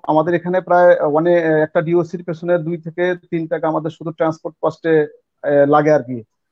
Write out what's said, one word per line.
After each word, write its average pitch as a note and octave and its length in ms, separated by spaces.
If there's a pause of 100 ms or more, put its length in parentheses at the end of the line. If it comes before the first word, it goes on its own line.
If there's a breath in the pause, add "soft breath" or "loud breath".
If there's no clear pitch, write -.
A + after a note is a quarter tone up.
আমাদের D#3 320
এখানে F3+ 260
প্রায় F3 500
মানে, E3 340
আহ, D#3 180
একটা D#3 180
ডিওসির E3+ 440
পেছনে F3 340
দুই E3 200
থেকে F3 360 (160)
তিন E3 160
টাকা D#3+ 220
আমাদের D#3 220
শুধু D#3+ 200
ট্রান্সপোর্ট D#3+ 520
কস্টে, D#3 440 (360)
আহ, C#3+ 280
লাগে D3+ 220
আর C#3+ 100
কি। A#2+ 200 (300)